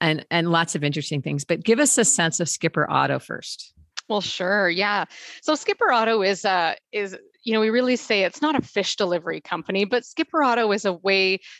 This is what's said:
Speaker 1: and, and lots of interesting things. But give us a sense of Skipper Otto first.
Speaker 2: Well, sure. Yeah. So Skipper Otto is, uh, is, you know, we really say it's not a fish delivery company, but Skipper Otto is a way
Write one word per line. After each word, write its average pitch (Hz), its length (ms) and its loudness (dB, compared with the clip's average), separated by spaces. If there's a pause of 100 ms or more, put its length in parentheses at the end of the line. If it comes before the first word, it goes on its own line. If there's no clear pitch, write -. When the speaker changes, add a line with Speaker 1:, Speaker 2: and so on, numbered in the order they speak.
Speaker 1:
and, 156 280 0
and 170 220 0
lots 165 240 2
of 147 80 -2
interesting 143 380 -2
things. 143 240 -6
But 170 180 -2
give 226 160 4
us 294 180 2
a 233 60 4
sense 165 380 2
of 165 80 -2
Skipper - 400 -2
Otto 135 300 0
first. - 540 -14 (340)
Speaker 2:
Well, 208 140 -2
sure. 190 500 0
Yeah. 196 340 -2 (380)
So 311 100 0
Skipper 392 380 0
Otto 226 320 4
is, 190 200 0
uh, 180 300 2 (180)
is, 202 240 -6 (280)
you 226 100 -2
know, 220 60 2
we 220 100 4
really 254 260 2
say 208 280 0
it's - 180 -4
not 302 140 2
a - 60 2
fish - 340 -4
delivery 170 440 -2
company, 190 460 -4
but 240 180 -2
Skipper - 380 -4
Otto 233 300 2
is 208 120 0
a 196 100 0
way 190 460 0 (200)